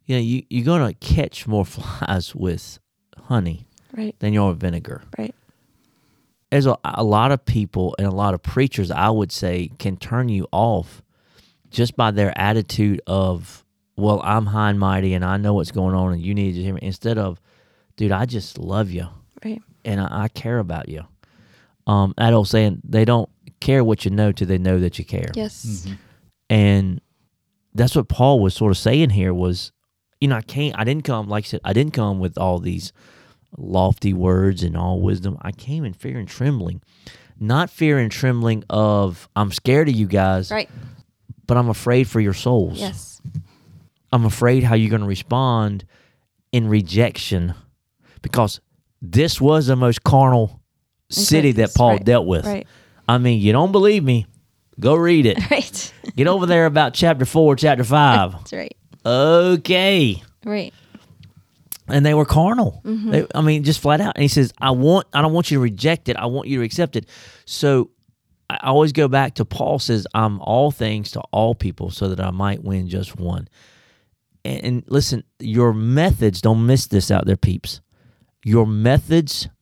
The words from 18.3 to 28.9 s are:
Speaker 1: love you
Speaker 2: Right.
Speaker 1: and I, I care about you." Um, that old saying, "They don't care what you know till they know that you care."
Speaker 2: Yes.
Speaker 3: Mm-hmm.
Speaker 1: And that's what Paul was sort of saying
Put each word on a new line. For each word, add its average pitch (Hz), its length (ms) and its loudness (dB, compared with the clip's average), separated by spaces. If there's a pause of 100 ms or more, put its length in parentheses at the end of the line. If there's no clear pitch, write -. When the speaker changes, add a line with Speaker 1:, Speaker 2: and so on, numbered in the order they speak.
Speaker 1:
love 95 320 -4
you 87 160 -8 (360)
Speaker 2:
Right. 220 180 -12 (240)
Speaker 1:
and 98 160 -4
I, 95 220 -6
I 110 40 -2
care 117 320 -6
about 85 300 -8
you." 78 140 -14 (840)
Um, 98 300 2
that 117 160 4
old 107 160 4
saying, 107 340 2
"They 110 220 0
don't 117 240 2 (300)
care 135 240 2
what 110 220 0
you 98 60 -2
know 104 200 2
till 95 160 -4
they 95 100 2
know 92 220 0
that 90 200 -2
you 87 60 -10
care." 87 300 -8
Speaker 2:
Yes. 214 300 -10 (200)
Speaker 3:
Mm-hmm. 95 80 -10 (560)
Speaker 1:
And 101 520 2 (720)
that's 120 220 0
what 135 140 0
Paul 135 300 4
was 95 140 2
sort 107 180 2
of 90 60 2
saying 139 320 2